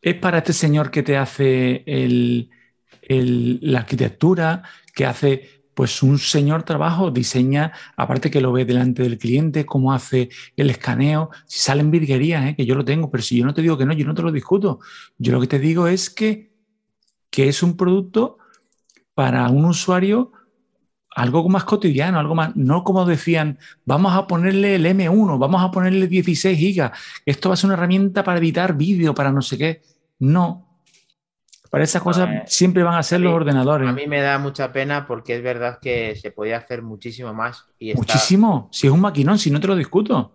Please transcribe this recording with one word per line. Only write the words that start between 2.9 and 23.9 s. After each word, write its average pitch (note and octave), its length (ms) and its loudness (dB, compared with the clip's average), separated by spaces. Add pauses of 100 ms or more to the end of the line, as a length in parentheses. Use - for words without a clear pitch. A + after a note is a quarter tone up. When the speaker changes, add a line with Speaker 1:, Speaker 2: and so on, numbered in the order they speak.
Speaker 1:
el, B2 580 0
la C3 200 0
arquitectura, D#3+ 840 0 (320)
que C#3 100 -2
hace, C3+ 580 -4 (100)
pues, - 300 -2
un C#3 160 4
señor D3 460 0
trabajo, E3 460 0
diseña, C3 640 0 (240)
aparte B2+ 340 -2
que C#3 120 2
lo B2+ 100 0
ve B2+ 140 0
delante B2 360 0
del A#2+ 140 -2
cliente, D3 480 0
cómo C3+ 300 0
hace B2+ 340 -2 (280)
el C3+ 120 2
escaneo, C#3+ 600 -2 (160)
si - 140 -10
salen D3 300 2
virguerías, D3+ 540 0
¿eh? D3 100 -4
Que C3+ 120 -2
yo B2+ 80 2
lo C#3 100 -2
tengo, D3 260 -2
pero A#2+ 120 -4
si A#2+ 160 -2
yo A#2+ 80 2
no C#3+ 80 -2
te E3 80 0
digo D#3+ 160 2
que C3 80 0
no, D#3 80 0
yo D3 100 -2
no D3+ 100 -4
te F3 60 -4
lo E3 100 0
discuto. F#3 500 -2 (360)
Yo B2+ 160 0
lo B2+ 80 2
que B2 60 0
te C#3 120 0
digo E3 280 2
es F#3 240 0
que, G#3+ 400 -4 (800)
que C3+ 180 2
es C#3+ 140 0
un F3 160 0
producto F#3 580 0 (800)
para B2 340 0
un C#3 160 4
usuario F#3 680 0 (840)
algo C#3 320 0
más F#3 160 2
cotidiano, F3 560 0
algo D3+ 140 -2
más, D#3+ 220 -2
no D3 280 0
como F#3 200 2
decían, D#3+ 540 0 (260)
vamos F3+ 300 2